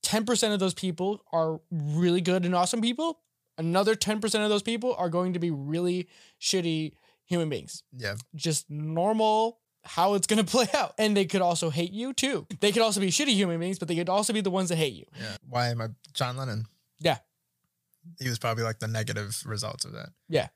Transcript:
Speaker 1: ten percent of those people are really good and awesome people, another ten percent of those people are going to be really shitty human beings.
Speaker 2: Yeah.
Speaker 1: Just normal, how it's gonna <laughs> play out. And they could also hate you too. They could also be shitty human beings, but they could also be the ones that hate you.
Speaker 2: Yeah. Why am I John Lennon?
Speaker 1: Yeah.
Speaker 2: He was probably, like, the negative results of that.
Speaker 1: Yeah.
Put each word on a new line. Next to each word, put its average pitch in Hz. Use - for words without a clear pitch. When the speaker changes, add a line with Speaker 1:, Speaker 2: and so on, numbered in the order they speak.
Speaker 1:
ten 214
percent 220
of 202
those 190
people 185
are 160
really 170
good 180
and 180
awesome 180
people, 302
another 185
ten 214
percent 214
of 214
those 208
people 233
are 175
going 180
to 175
be 170
really 170
shitty 165
human 170
beings. -
Speaker 2:
Yeah. 107
Speaker 1:
Just 156
normal, 214
how 190
it's 196
gonna 214
<laughs> 185
play 240
out. 277
And 214
they 196
could 185
also 170
hate 170
you 240
too. 262
They 208
could 226
also 208
be 190
shitty 277
human 175
beings, 180
but 165
they 175
could 175
also 202
be 214
the 196
ones 185
that 170
hate 147
you. 80
Speaker 2:
Yeah. 110
Why 120
am 117
I 113
John 123
Lennon? 110
Speaker 1:
Yeah. 151
Speaker 2:
He 127
was 117
probably, 117
like, 113
the 110
negative 110
results 104
of -
that. -
Speaker 1:
Yeah. 151